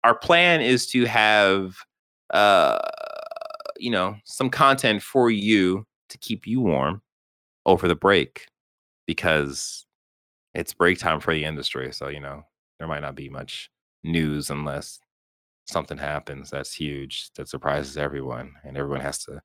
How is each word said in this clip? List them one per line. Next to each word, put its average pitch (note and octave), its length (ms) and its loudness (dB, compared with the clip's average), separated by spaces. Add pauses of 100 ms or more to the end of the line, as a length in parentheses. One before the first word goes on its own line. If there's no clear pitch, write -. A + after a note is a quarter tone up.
our - 100 6
plan E3+ 460 4
is B2 280 2
to B2 180 2
have, G#2 680 4 (540)
uh, F2+ 480 6 (1000)
you A#2+ 120 -4
know, G2+ 340 0
some - 260 -2
content C3 520 4
for B2 280 4
you G2+ 540 2 (240)
to - 100 -18
keep - 280 -10
you A#2+ 140 -2
warm E2 420 0 (640)
over F#2 220 4
the E2+ 60 4
break, F#2 520 2 (600)
because D2 760 -2 (720)
it's - 200 -8
break F2+ 240 2
time D#2+ 220 0
for D#2+ 140 -2
the D2+ 100 -2
industry. C#2 480 -6
So, C#2+ 160 -10
you D2 120 -10
know, C#2+ 240 -14 (340)
there E2 100 -10
might D2+ 140 -6
not C#2+ 120 -10
be C#2 140 -14
much - 420 -14 (340)
news D#2 460 -2
unless C#2+ 500 -8 (680)
something D2 320 -6
happens D2 520 -8
that's C#2+ 220 -8
huge, C#2+ 640 -8
that D2 140 -14
surprises C#2+ 480 -4
everyone, C#2 580 -6 (100)
and C2+ 120 -12
everyone C#2 240 -4
has C#2 240 -6
to C#2+ 200 -18